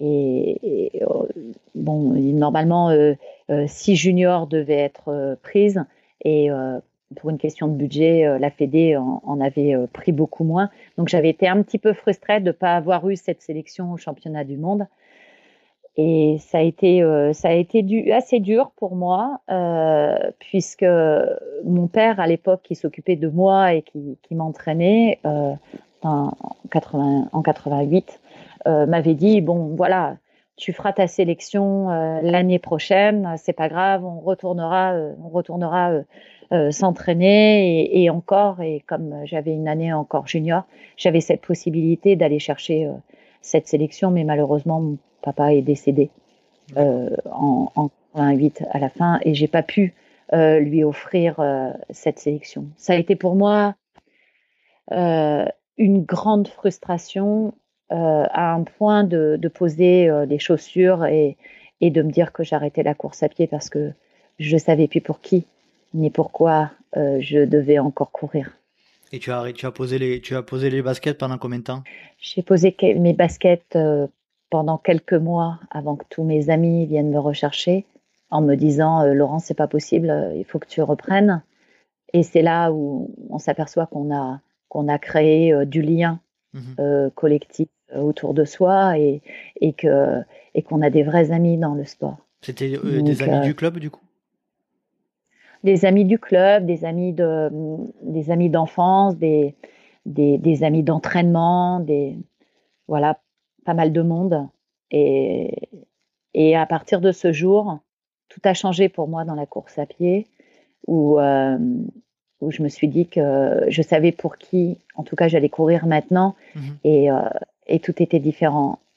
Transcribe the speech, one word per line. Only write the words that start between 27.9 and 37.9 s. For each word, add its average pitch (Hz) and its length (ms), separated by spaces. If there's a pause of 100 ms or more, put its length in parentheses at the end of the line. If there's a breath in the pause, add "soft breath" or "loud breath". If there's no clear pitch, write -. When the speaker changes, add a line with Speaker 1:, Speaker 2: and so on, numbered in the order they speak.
Speaker 1:
euh, 151 200
m'avait 165 260
dit, « 202 280
Bon, 160 340
voilà, 180 420 (400)
tu - 160
feras - 180
ta 190 160
sélection, 196 840
euh, 160 320
l'année 180 380
prochaine, 196 800
c'est 170 160
pas 160 160
grave, 185 340
on 170 160
retournera, 180 720
euh, 156 200 (100)
on 165 60
retournera, 175 600
euh, 151 120 (480 soft breath)
euh, 151 200
s'entraîner. » 185 1120 (120)